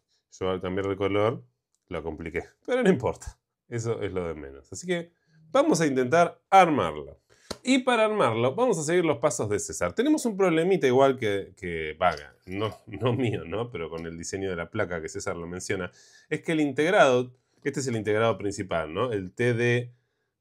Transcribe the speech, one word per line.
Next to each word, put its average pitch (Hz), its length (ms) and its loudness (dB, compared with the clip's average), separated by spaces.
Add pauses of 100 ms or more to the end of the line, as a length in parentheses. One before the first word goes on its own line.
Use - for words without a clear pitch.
(380)
Yo 92 120 -2
al 95 100 -2
cambiar 95 300 -4
de 98 80 -2
color 104 480 0 (420)
lo 82 160 -8
compliqué. 80 400 -8 (220)
Pero 254 180 0
no 190 60 4
importa. 117 500 -2 (300)
Eso 113 320 -4
es 98 100 -4
lo 90 160 -4
de 82 60 -6
menos. 69 400 -16
Así - 120 -12
que 175 280 -4 (360)
vamos 269 300 4
a 165 80 4
intentar 135 600 2
armarlo. 95 720 4 (420)
Y 269 160 4
para 240 260 2
armarlo 135 480 2
vamos 226 240 0
a 156 60 -4
seguir 170 220 2
los 143 140 0
pasos 139 300 0
de 101 100 0
César. - 340 -4
Tenemos 294 320 2
un 220 100 -2
problemita 175 520 4
igual 131 300 6
que, 101 380 -2
que 80 420 -8
vaga. 76 380 0 (100)
No, 101 400 -6
no 117 280 -2
mío, 104 320 -2
¿no? 107 260 -6
Pero 82 180 -8
con 82 160 -8
el 82 120 -10
diseño 95 320 -6
de 90 60 -4
la 85 140 -6
placa 90 320 -4
que 80 80 -8
César 98 260 -8
lo 85 120 -10
menciona. 90 440 -8 (380)
Es 151 120 -6
que - 100 -6
el 160 80 0
integrado, 143 760 4 (300)
este 147 160 -4
es 131 80 -4
el 117 80 -2
integrado 107 420 0
principal, 92 560 -6
¿no? 117 180 -2
El 95 200 -6
T 120 220 0
D, 120 400 0 (480)